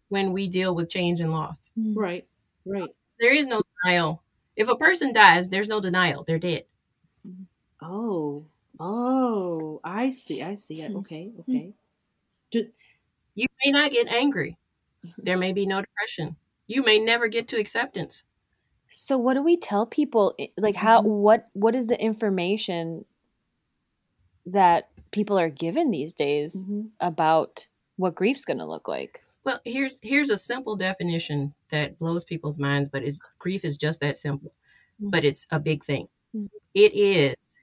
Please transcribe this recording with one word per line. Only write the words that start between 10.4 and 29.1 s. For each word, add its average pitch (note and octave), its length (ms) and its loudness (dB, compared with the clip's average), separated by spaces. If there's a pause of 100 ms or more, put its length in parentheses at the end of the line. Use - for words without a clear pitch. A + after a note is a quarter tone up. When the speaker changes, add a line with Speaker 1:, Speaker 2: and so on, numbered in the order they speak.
Speaker 3:
I F#3+ 140 -8
see. D#3+ 280 -14
Speaker 2:
Hmm. G3+ 140 -8
Speaker 3:
Okay, F3 300 -12
Speaker 2:
Hmm. A3+ 120 -20 (100)
Speaker 3:
okay. G#3 220 -4 (800)
Do A#3 160 -2 (680)
Speaker 1:
You A3+ 120 -4 (180)
may C#4 60 4
not C#4+ 220 2
get A#3 200 2
angry. A#3+ 460 -2 (440)
Speaker 3:
<laughs> E3+ 160 -20
Speaker 1:
There F#3 200 0
may F#3 140 0
be G3 120 0
no G3 160 -2
depression. F#3+ 560 -8 (300)
You B3+ 160 -2
may G#3+ 160 6
never A3+ 300 2
get A3+ 200 -4
to B3 120 -6
acceptance. G#3 640 -6 (680)
Speaker 2:
So - 280 -2
what B3+ 160 2
do C#4 80 0
we E4+ 140 4
tell G#3 300 0
people? A#3 540 2
I, - 160 -8
like, G#3 200 0
how, A3 260 6
Speaker 3:
Mm-hmm. G#3+ 80 2
Speaker 2:
what, G#3 420 4
what A3 240 2
is B3 120 -2
the A#3+ 120 0
information F#3+ 1040 -2 (1400)
that F3+ 420 4 (240)
people G#3 260 0
are E3 120 2
given F3+ 400 -2
these D#3+ 240 -2
days D3 500 -2
Speaker 3:
Mm-hmm. G#3 220 -6 (140)
Speaker 2:
about D#3+ 680 0 (280)
what F3+ 180 -2
grief's B3 300 -2
gonna A2+ 220 -4
look D#2 220 -10
like? C2+ 340 -8 (220)